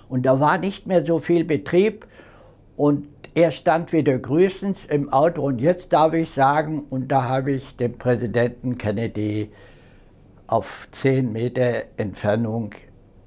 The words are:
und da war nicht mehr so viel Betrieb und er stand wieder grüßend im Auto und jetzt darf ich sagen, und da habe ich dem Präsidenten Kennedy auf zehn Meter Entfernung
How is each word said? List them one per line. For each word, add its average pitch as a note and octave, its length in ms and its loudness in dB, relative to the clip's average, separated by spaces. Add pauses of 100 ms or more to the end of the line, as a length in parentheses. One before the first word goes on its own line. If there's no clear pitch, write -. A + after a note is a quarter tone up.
und B2+ 160 -2
da C3+ 160 4
war D#3 160 4
nicht F#3 300 -6
mehr E3+ 180 2
so E3 140 0
viel E3+ 260 0
Betrieb F3 600 0 (720)
und C#3+ 320 0 (260)
er D#3+ 180 4
stand E3 420 0
wieder C#3+ 240 2
grüßend F#3 600 0 (120)
im D3 220 -2
Auto D3 320 2
und C3 160 -2
jetzt F3 340 0
darf D#3+ 200 4
ich E3 200 -2
sagen, D3 560 2
und C3 180 -6
da C3+ 160 2
habe C3 280 -2
ich - 260 -6
dem A#2+ 200 -4
Präsidenten A#2+ 800 -2
Kennedy G#2+ 760 -4 (960)
auf - 440 -4
zehn C3 400 0
Meter A#2 520 -2 (120)
Entfernung G#2+ 760 -2 (560)